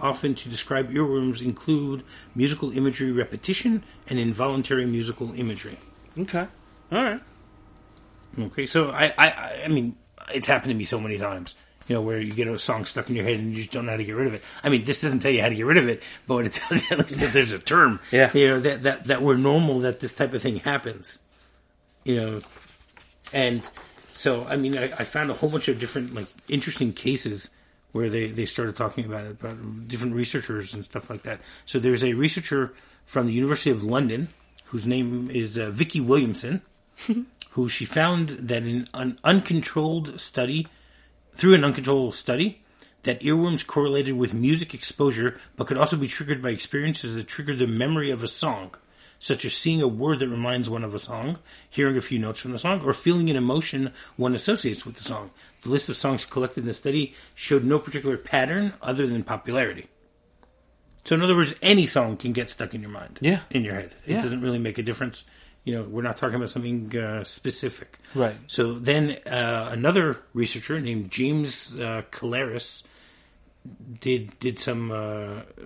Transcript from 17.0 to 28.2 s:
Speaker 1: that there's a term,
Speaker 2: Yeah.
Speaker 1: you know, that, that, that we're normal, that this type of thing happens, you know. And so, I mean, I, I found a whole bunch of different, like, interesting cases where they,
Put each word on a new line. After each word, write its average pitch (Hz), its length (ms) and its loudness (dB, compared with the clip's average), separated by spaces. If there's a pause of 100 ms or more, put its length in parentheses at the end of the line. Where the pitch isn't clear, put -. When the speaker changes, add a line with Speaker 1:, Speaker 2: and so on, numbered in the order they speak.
Speaker 1:
that 139 120 2
there's 123 200 2
a 95 60 -4
term, 139 400 6 (140)
Speaker 2:
Yeah. 123 220 8
Speaker 1:
you 143 140 8
know, 131 120 4
that, 131 240 0
that, 135 220 0
that 127 160 2
we're 139 140 6
normal, 139 440 4
that 123 200 0
this 127 140 -2
type 131 200 0
of 120 80 -2
thing 117 140 0
happens, 113 640 -4 (840)
you 127 120 2
know. 110 260 -2 (880)
And 123 360 0 (440)
so, 123 360 0
I 139 80 -2
mean, 139 220 0
I, 123 60 -2
I 127 200 -4
found 151 260 -2
a 117 40 -2
whole 156 140 0
bunch 151 200 -2
of 127 120 2
different, 123 340 -6
like, 104 120 -8 (220)
interesting 131 440 -2
cases 113 580 -2 (420)
where 113 160 -2
they, 110 200 -2